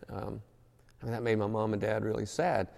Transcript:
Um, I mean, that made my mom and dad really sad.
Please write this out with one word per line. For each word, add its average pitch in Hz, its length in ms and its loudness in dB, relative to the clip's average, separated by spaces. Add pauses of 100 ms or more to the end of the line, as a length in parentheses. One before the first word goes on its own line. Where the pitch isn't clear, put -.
Um, 104 320 -8 (600)
I - 40 -10
mean, 117 80 -4
that 117 100 -4
made 113 140 4
my 104 100 2
mom 107 260 0
and 101 80 -2
dad 107 220 0
really 110 220 0
sad. 123 520 2